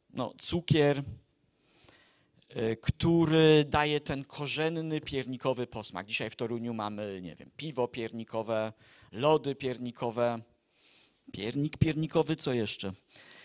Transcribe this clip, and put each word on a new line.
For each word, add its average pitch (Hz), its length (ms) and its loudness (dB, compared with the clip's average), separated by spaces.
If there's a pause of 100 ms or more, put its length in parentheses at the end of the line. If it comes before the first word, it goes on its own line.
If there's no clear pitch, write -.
(100)
no, - 280 -6
cukier, 147 640 2 (1500)
e, 113 280 -2
który 160 920 6
daje 147 320 2
ten 139 240 -6
korzenny 156 760 -4
piernikowy 127 680 -4
posmak. 98 400 -8
Dzisiaj 113 240 -4
w - 60 -14
Toruniu 117 380 -4
mamy, 104 480 -6
nie 85 140 -12
wiem, - 200 -20
piwo 127 320 -2
piernikowe, 113 840 -4 (400)
lody 143 420 2
piernikowe, 120 840 -2 (920)
piernik 127 460 -4
piernikowy, 156 580 2
co 143 160 -4
jeszcze? 104 400 -2 (520)